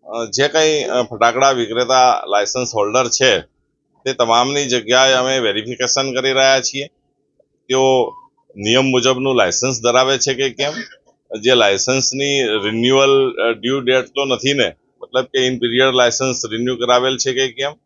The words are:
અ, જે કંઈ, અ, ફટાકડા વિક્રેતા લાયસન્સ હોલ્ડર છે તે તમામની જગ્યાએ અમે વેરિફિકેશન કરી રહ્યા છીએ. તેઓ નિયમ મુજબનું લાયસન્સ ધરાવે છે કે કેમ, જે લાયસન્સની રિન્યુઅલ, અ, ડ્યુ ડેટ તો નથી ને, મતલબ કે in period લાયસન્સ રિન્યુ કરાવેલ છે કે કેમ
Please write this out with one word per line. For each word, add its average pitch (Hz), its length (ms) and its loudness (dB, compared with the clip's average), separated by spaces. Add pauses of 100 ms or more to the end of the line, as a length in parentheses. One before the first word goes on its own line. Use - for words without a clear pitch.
અ, 113 180 -8
જે 131 220 -2
કંઈ, 156 360 0
અ, 123 180 -2
ફટાકડા 117 500 0
વિક્રેતા 123 760 2
લાયસન્સ 104 480 -2
હોલ્ડર 110 320 0
છે 117 320 2 (680)
તે 131 80 -2
તમામની 123 520 0
જગ્યાએ 127 480 2
અમે 131 260 0
વેરિફિકેશન 123 760 -4
કરી 131 200 -2
રહ્યા 135 280 2
છીએ. 139 240 -6 (840)
તેઓ 131 460 2 (400)
નિયમ 110 300 2
મુજબનું 131 500 0
લાયસન્સ 113 480 0
ધરાવે 131 340 2
છે 131 160 -2
કે 131 160 -2
કેમ, 139 220 -6 (680)
જે 117 140 2
લાયસન્સની 131 880 0
રિન્યુઅલ, 123 880 2
અ, 117 200 -2
ડ્યુ 120 280 -4
ડેટ 127 260 0
તો 139 200 -6
નથી 131 280 -2
ને, 113 220 -2 (260)
મતલબ 127 240 -2
કે 127 220 -2
in 127 60 -2
period 123 420 0
લાયસન્સ 123 460 0 (100)
રિન્યુ 120 240 -4
કરાવેલ 123 420 0
છે 131 160 -4
કે 131 180 -2
કેમ 135 200 -8 (140)